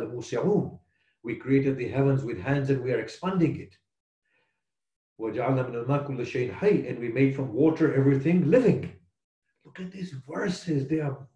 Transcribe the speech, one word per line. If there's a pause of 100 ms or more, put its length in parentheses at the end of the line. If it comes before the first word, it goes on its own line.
لَمُوسِعُونَ." (420)
We
created
the
heavens
with
hands
and
we
are
expanding
it. (1400)
وَجَعَلْنَا
مِنَ
الْمَاءِ
كُلَّ
شَيْءٍ
حَيٍّ.
And
we
made
from
water
everything
living. (720)
Look
at
these
verses,
they
are